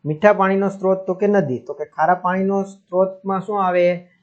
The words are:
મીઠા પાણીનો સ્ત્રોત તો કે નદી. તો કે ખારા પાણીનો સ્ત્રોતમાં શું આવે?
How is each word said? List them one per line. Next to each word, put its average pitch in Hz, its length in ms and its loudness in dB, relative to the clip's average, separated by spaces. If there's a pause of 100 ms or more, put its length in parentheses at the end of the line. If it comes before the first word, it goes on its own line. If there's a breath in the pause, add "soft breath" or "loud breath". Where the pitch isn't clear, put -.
મીઠા 156 280 4
પાણીનો 196 360 2
સ્ત્રોત 190 380 -2
તો 185 80 -2
કે 190 120 -2
નદી. 175 320 0
તો - 160 -12
કે 151 100 -10
ખારા 160 300 0
પાણીનો 190 480 -2
સ્ત્રોતમાં 190 760 -4
શું 196 260 -2
આવે? 180 300 2 (260 soft breath)